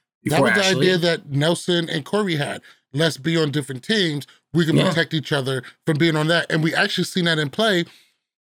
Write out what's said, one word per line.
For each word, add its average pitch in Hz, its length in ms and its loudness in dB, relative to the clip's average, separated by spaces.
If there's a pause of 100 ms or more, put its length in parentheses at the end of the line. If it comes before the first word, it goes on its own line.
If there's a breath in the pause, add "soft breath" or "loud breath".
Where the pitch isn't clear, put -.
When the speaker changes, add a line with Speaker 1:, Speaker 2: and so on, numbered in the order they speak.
(240)
Speaker 1:
before 170 220 2
Speaker 2:
was - 80 2
the 208 100 2
Speaker 1:
Ashley. 190 160 2
Speaker 2:
idea 185 180 4
that 165 320 -2
Nelson 165 600 0
and 160 160 -4
Corey 202 300 -2
had. 131 260 -6 (320 soft breath)
Let's 151 240 0
be 165 180 -2
on 156 140 2
different 131 340 -6
teams. 170 420 -2 (280 soft breath)
We 170 100 4
can 147 120 2
Speaker 1:
Yeah. 151 120 4
Speaker 2:
protect 165 240 0
each 156 180 -4
other 135 320 -2 (220 loud breath)
from 156 140 0
being 165 180 2
on 156 120 0
that. 165 220 0
And 160 140 0
we 160 100 0
actually 185 300 -2
seen 175 220 -2
that 165 120 0
in 147 120 -2
play 202 340 0 (720 soft breath)